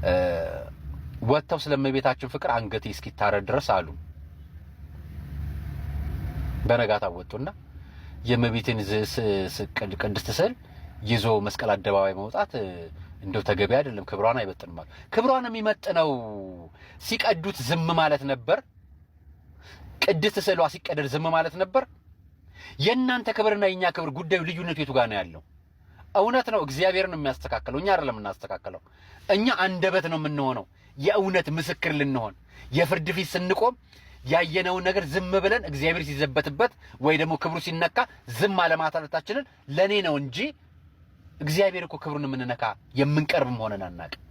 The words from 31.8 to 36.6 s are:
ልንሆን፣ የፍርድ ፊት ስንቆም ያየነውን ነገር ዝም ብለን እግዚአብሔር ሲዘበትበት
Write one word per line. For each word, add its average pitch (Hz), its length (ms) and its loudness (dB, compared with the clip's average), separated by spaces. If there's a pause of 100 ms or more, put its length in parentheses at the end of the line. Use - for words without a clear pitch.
ልንሆን፣ 135 400 0 (380)
የፍርድ 160 400 2
ፊት 170 180 -2
ስንቆም 190 460 2 (480)
ያየነውን 175 600 2
ነገር 190 220 2
ዝም 180 280 -2
ብለን 196 300 4
እግዚአብሔር 160 400 0
ሲዘበትበት 147 680 0 (280)